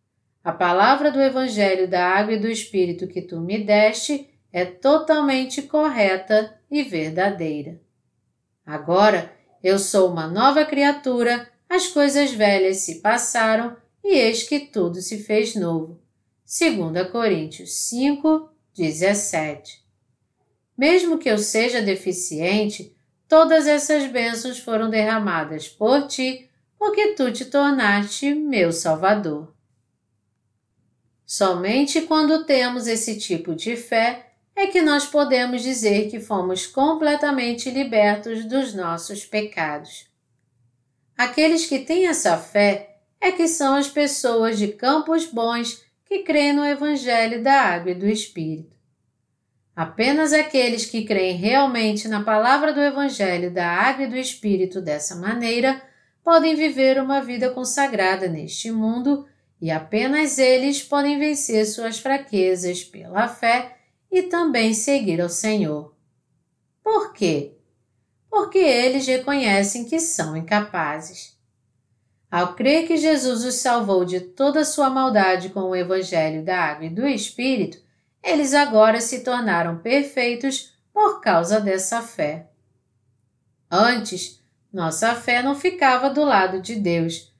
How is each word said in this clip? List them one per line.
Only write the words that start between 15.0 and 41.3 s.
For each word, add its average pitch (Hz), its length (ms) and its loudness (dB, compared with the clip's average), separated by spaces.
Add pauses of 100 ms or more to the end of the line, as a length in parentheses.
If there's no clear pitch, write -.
se 208 160 -8
fez 214 380 -2
novo." 170 440 -4 (440)
Segunda 185 600 -2
Coríntios 180 680 -4
cinco, 285 760 0 (240)
dezessete. 160 1120 -4 (960)
Mesmo 330 400 4
que - 100 -4
eu 208 100 2
seja 233 440 0
deficiente, 190 1120 -2 (320)
todas 320 400 6
essas 294 400 2
bênçãos 240 540 -6
foram 220 280 -2
derramadas 202 800 -2
por 269 380 2
ti, 254 420 -6 (300)
porque 415 360 0
tu 247 180 0
te 262 140 -8
tornaste 269 880 0
meu 262 360 0
Salvador. 165 840 0 (1700)
Somente 208 760 0
quando 311 420 2
temos 247 420 0
esse 226 320 -4
tipo 170 340 -4
de 220 220 -6
fé 233 560 -2 (240)
é 392 140 0
que 370 140 2
nós 285 240 2
podemos 247 560 0
dizer 214 460 0
que 226 120 -8
fomos 185 460 -4
completamente 285 1040 0
libertos 226 720 0
dos 247 280 -2
nossos 180 520 -6
pecados. 165 840 -6 (1080)
Aqueles 311 500 2